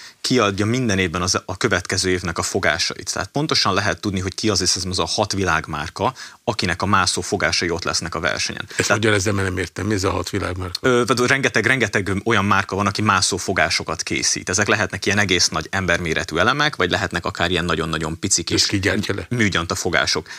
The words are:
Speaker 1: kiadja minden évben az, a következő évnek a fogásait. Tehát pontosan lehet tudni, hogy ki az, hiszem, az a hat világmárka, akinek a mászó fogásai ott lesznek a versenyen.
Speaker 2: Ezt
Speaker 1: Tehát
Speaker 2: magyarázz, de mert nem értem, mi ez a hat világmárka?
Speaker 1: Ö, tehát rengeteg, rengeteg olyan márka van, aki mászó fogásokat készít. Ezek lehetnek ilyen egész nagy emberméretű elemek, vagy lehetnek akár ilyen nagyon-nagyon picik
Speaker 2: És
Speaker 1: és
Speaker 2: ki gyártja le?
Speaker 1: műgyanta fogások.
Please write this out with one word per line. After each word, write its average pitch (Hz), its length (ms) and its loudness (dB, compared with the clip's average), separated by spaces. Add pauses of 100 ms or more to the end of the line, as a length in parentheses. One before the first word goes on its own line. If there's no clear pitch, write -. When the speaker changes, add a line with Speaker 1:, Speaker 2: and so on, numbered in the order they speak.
(220)
Speaker 1:
kiadja 101 440 2
minden 113 340 2
évben 90 220 0
az, 87 240 0
a 95 120 -8
következő 95 520 0
évnek 90 280 -2
a - 40 0
fogásait. - 720 -2
Tehát - 160 -6
pontosan 143 440 0
lehet 95 280 0
tudni, 101 180 -2
hogy 92 160 -4
ki 110 140 0
az, 92 100 2
hiszem, 92 320 0
az 90 80 -2
a 85 60 0
hat 104 280 0
világmárka, 80 800 -2 (300)
akinek 110 380 -2
a 95 40 0
mászó 92 360 4
fogásai 85 480 0
ott 82 140 -2
lesznek - 320 -4
a 82 40 -4
versenyen. - 480 -2
Speaker 2:
Ezt - 100 -16
Speaker 1:
Tehát - 160 0
Speaker 2:
magyarázz, 107 300 2
de 104 80 2
mert 98 160 0
nem 92 100 -2
értem, 92 280 -4
mi 110 80 0
ez 95 100 0
a 95 80 2
hat 90 180 -4
világmárka? 92 600 -4
Speaker 1:
Ö, 120 160 6
tehát 123 260 4
rengeteg, 131 340 2
rengeteg 101 580 0
olyan 107 220 2
márka 98 300 2
van, 101 120 0
aki 107 140 -2
mászó 98 360 2
fogásokat 82 640 -2
készít. - 460 -2
Ezek 101 180 2
lehetnek 101 380 0
ilyen 101 120 2
egész 95 300 4
nagy 80 240 -4
emberméretű 85 680 0
elemek, 139 380 2
vagy 90 140 2
lehetnek 87 360 -2
akár 87 260 -2
ilyen 87 140 0
nagyon-nagyon 80 540 -2
picik 90 300 -2
Speaker 2:
És 82 120 2
Speaker 1:
és - 60 2
Speaker 2:
ki 104 120 0
gyártja 98 360 0
le? 95 140 -8
Speaker 1:
műgyanta 92 460 0
fogások. 78 520 0 (120)